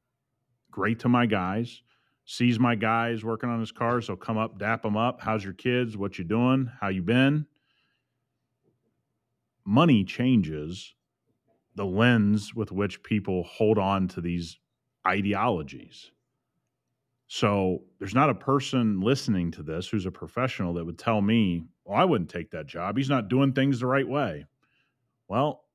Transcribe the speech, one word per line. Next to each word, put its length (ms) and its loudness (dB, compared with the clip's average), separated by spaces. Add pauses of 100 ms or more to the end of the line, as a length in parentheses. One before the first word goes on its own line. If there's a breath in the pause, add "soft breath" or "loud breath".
(720)
Great 280 -2
to 80 0
my 180 4
guys. 560 -4 (420)
Sees 340 0
my 160 4
guys 500 0
working 260 -4
on 100 -2
his 100 -6
cars, 360 -2
so 100 -6
come 220 -4
up, 200 -4
dap 260 -2
'em 120 0
up. 240 0
"How's 240 -4
your 80 -10
kids? 440 -2
What 220 -6
you 60 -8
doing? 420 2 (140)
How 80 -4
you 140 -2
been?" 440 2 (2250)
Money 380 6
changes 920 -2 (800)
the 120 -4
lens 680 4
with 180 -6
which 300 -4
people 420 -2
hold 340 2
on 300 2
to 120 -10
these 380 -6 (480)
ideologies. 1040 -2 (1200)
So 560 0 (140)
there's 160 -8
not 160 4
a 40 0
person 680 0
listening 520 0
to 100 -14
this 260 -6
who's 180 -2
a 40 -4
professional 640 -4
that 100 -4
would 140 -10
tell 220 0
me, 480 2 (160)
"Well, 140 -2
I 60 4
wouldn't 260 2
take 200 -10
that 160 -10
job. 300 -6
He's 140 0
not 180 0
doing 240 4
things 280 0
the 60 -2
right 220 0
way." 380 -4 (840)
Well, 460 -2